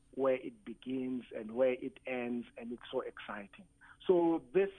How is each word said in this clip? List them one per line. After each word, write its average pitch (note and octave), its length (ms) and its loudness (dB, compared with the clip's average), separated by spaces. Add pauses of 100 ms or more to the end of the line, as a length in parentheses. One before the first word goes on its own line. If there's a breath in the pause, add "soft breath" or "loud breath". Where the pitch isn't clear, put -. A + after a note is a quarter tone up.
(160)
where C3 200 4
it B2+ 180 -8 (120)
begins B2+ 580 -4 (140)
and A2 140 -8
where B2+ 220 4
it B2+ 320 -6
ends, A#2+ 400 -4 (120)
and A#2+ 140 -10
it's A#2 100 -10 (100)
so B2+ 100 0
exciting. G#2 640 -12 (400 loud breath)
So E3+ 360 4 (120)
this G3 260 4